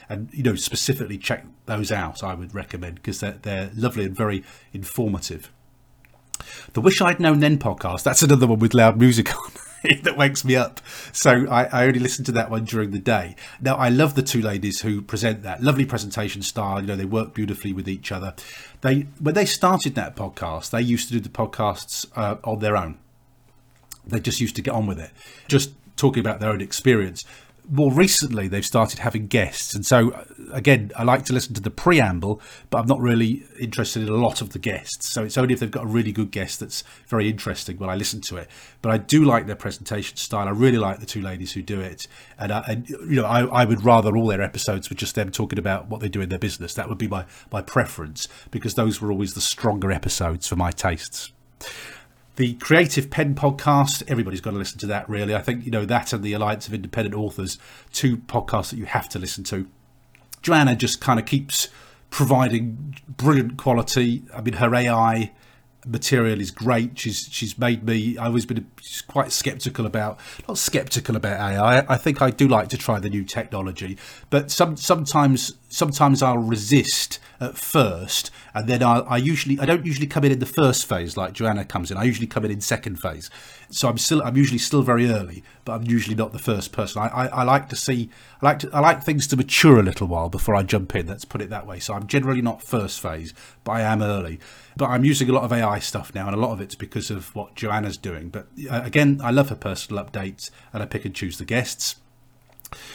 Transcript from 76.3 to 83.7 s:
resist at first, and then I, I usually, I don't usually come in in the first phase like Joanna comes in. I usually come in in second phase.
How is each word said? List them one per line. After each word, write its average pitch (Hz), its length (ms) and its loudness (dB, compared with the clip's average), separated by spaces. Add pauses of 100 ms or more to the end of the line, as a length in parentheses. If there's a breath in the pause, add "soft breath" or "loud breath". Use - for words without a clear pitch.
resist 113 800 2 (220 loud breath)
at 131 180 -8
first, 98 720 0 (240 loud breath)
and 110 140 -2
then 123 160 2
I, 120 140 6
I 123 180 -2
usually, 139 420 0
I 143 60 0
don't 160 200 2
usually 147 220 -2
come 143 160 0
in 139 80 6
in 127 80 2
the 123 80 -2
first 135 420 2
phase 87 280 -4
like 92 160 -4
Joanna 104 320 -2
comes 87 260 -6
in. 98 60 -6
I 101 80 -2
usually 117 240 0
come 110 160 -2
in 104 80 -2
in 104 80 -6
second 101 400 -4
phase. 80 300 -8 (400 loud breath)